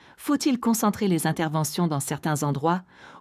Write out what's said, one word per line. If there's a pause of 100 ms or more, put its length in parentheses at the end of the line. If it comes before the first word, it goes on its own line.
(160)
Faut-il
concentrer
les
interventions
dans
certains
endroits (380)